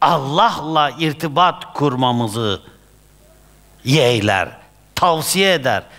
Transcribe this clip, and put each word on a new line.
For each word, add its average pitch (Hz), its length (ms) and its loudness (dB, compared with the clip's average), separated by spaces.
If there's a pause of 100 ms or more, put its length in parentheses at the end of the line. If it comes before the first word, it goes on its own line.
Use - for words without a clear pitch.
Allah'la 151 880 0
irtibat 156 840 -2
kurmamızı 120 880 -2 (1200)
yeğler, 113 640 2 (460)
tavsiye 180 600 0
eder, 127 280 -2 (160)